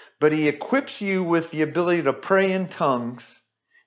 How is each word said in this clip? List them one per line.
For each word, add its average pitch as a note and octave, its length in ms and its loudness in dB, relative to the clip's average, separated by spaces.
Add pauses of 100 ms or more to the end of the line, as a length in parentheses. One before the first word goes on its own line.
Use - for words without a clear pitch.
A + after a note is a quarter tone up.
(200)
but D3+ 120 6
he D#3 140 0
equips A#3+ 540 -2
you F#3+ 240 0
with E3 260 0
the D3+ 120 -2
ability E3+ 420 0
to C3+ 80 2
pray F#3+ 400 2
in F#3 160 -2
tongues. B2 720 -4 (460)